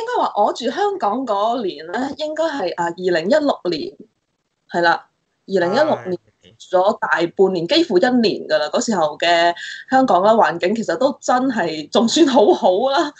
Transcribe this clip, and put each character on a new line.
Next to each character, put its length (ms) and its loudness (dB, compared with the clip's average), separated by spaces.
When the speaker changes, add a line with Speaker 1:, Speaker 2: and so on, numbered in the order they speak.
Speaker 1:
該 180 -2
話 120 -4
我 180 0
住 160 -6
香 280 -2
港 280 -4
嗰 380 -2
年 240 -8
咧， 120 -8
應 180 -8
該 100 -4
係， 300 -4
啊， 100 -4
二 100 -6
零 340 -2
一 60 4
六 240 0
年， 240 -6
係 100 -2
啦， 240 2
二 120 0
零 140 0
一 40 2
六 180 2
年 80 -6
Speaker 2:
係。 40 -6
Speaker 1:
住 200 -2
咗 220 2
大 100 -4
半 180 4
年， 140 -4
幾 180 2
乎 120 0
一 40 4
年 460 0
㗎 120 0
啦。 120 -2
嗰 140 0
時 100 -2
候 220 -2
嘅 360 2
香 160 4
港 180 2
咧， 80 6
環 280 2
境 160 0
其 100 -6
實 120 -2
都 220 0
真 160 -2
係 420 -4
仲 180 2
算 200 4
好 260 6
好 160 2
啦。 280 0